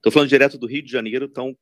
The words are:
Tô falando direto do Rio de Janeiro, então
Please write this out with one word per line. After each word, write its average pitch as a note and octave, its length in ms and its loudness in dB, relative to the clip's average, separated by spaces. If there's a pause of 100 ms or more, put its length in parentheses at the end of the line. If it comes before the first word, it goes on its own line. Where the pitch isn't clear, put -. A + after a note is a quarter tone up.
Tô A2+ 80 2
falando D3 180 2
direto C#3 260 4
do A#2+ 120 -10
Rio C#3+ 160 -8
de B2+ 80 -18
Janeiro, B2 340 -6
então C3 360 -10